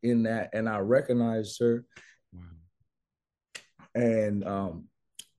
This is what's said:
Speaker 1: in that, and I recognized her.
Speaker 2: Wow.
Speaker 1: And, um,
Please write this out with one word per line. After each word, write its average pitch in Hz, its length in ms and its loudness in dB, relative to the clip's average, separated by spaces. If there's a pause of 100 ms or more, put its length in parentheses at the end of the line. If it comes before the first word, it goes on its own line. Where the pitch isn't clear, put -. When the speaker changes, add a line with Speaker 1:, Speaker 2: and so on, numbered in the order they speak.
Speaker 1:
in 117 200 2
that, 113 300 -2
and 113 160 -2
I 107 100 -2
recognized 117 840 0
her. 120 240 2 (480)
Speaker 2:
Wow. 85 360 -20 (1300)
Speaker 1:
And, 110 500 2
um, 98 400 -6 (540)